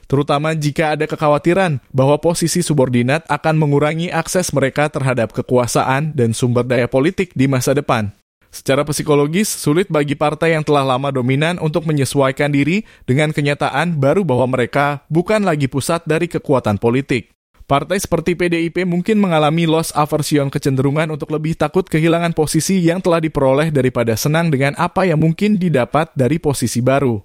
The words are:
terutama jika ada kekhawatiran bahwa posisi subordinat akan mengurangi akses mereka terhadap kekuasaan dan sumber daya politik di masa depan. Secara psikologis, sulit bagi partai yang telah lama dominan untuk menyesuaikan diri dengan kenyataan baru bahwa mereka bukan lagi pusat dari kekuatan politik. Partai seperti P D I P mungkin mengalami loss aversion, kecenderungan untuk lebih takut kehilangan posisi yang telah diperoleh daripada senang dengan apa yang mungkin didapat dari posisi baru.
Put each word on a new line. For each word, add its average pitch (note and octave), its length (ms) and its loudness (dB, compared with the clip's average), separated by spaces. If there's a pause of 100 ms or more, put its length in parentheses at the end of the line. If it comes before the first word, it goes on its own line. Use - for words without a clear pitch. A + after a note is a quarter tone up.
terutama D3 480 0
jika D3+ 480 -2
ada D3+ 80 -2
kekhawatiran D#3 720 0 (160)
bahwa C3+ 240 4
posisi E3+ 400 0
subordinat C3 720 0
akan D#3 240 0
mengurangi D#3 560 2
akses E3 400 -2
mereka C#3+ 400 0
terhadap B2+ 400 -2
kekuasaan C3 800 0
dan A#2 240 0
sumber B2 320 0
daya B2+ 240 0
politik F3 480 0
di C3 80 4
masa C3 240 0
depan. C3 400 -2 (400)
Secara C3+ 320 -2
psikologis, D3+ 640 0
sulit D#3+ 400 -2
bagi D3 320 -2
partai D#3 320 0
yang D#3 160 -2
telah C#3+ 160 2
lama C3+ 240 -2
dominan C3+ 480 0
untuk D#3+ 320 -4
menyesuaikan C#3+ 640 0
diri D3 320 0 (240)
dengan D3+ 240 0
kenyataan D3 640 -2
baru D3+ 320 2
bahwa B2+ 240 0
mereka C#3 560 -2
bukan F#3+ 400 0
lagi D3 240 0
pusat E3 320 -2
dari E3 240 -2
kekuatan B2+ 480 0
politik. A#2+ 560 -2 (300)
Partai D3 420 -2
seperti E3+ 320 -2
P F3 160 -2
D E3+ 160 -2
I - 60 -4
P F3 100 -2
mungkin F3+ 320 0
mengalami E3 480 2
loss D#3+ 320 0
aversion, D3 560 0
kecenderungan C#3 560 0
untuk D#3 240 -8
lebih D#3 240 -2
takut E3+ 320 -2
kehilangan E3 480 0
posisi D#3+ 480 0
yang E3 160 2
telah E3+ 240 0
diperoleh D3 480 0
daripada B2 480 0
senang D#3+ 320 0
dengan C#3 240 0
apa F#3+ 320 0
yang D#3+ 80 2
mungkin E3 400 2
didapat D#3 560 0
dari B2+ 240 0
posisi B2+ 480 -2
baru. C3 420 0